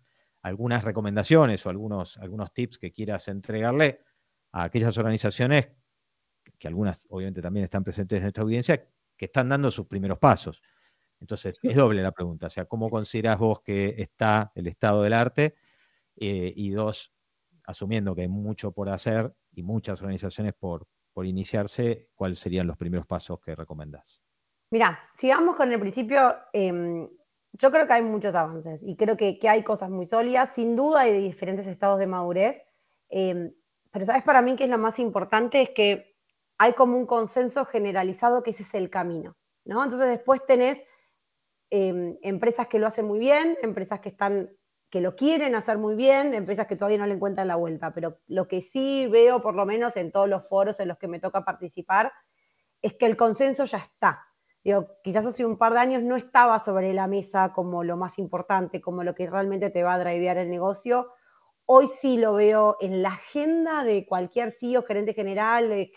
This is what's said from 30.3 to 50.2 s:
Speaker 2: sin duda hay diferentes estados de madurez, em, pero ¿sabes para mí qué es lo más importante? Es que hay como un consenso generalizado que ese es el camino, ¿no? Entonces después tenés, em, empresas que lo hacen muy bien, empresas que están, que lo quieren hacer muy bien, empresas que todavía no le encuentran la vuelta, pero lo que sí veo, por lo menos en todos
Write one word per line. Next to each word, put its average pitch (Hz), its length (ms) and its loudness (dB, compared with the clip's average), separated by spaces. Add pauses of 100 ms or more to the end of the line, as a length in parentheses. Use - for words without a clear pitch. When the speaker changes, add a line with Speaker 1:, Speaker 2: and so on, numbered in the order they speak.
Speaker 2:
sin 233 220 0
duda 285 260 4
hay 214 180 4
diferentes 190 460 -6
estados 196 320 0
de 190 80 0
madurez, 185 560 0 (480)
em, 185 420 -2 (380)
pero 190 160 -6
¿sabes 247 160 2
para 262 220 8
mí 254 120 0
qué 269 100 0
es 254 40 2
lo 247 80 2
más 226 220 -2
importante? 226 640 2
Es 254 80 -6
que 202 440 0 (440)
hay 233 140 8
como 247 220 4
un 254 120 -2
consenso 247 580 0
generalizado 202 800 0
que 233 80 -4
ese 208 100 -10
es - 140 -14
el 185 160 -4
camino, 170 440 -6 (300)
¿no? 233 180 -2
Entonces 254 260 0
después 262 360 2
tenés, 262 340 4 (920)
em, 180 520 -2
empresas 233 460 -2
que 220 120 0
lo 214 80 2
hacen 220 180 -4
muy 208 140 -2
bien, 302 420 2
empresas 196 380 -6
que 202 100 -14
están, 196 400 -2 (400)
que 185 120 -4
lo 185 140 -4
quieren 285 400 0
hacer 214 220 -2
muy 214 180 -2
bien, 269 380 4
empresas 202 340 -4
que 202 80 -6
todavía 202 220 0
no 202 100 -2
le 196 60 -2
encuentran 190 340 -4
la 175 80 -2
vuelta, 165 380 -4
pero 165 340 -8
lo 185 200 -2
que 185 140 -4
sí 269 460 -2
veo, 233 340 6
por 202 140 -2
lo 196 100 0
menos 226 320 -2
en 170 140 -4
todos 196 180 2